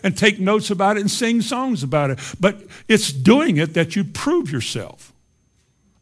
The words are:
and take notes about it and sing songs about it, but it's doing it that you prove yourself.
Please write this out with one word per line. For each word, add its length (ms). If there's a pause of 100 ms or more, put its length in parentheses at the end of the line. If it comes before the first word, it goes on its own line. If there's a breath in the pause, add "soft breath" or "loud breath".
and 140
take 220
notes 300
about 280
it 40
and 100
sing 300
songs 420
about 260
it, 100 (200 loud breath)
but 280 (200 loud breath)
it's 260
doing 440
it 180
that 200
you 80
prove 480
yourself. 640 (880)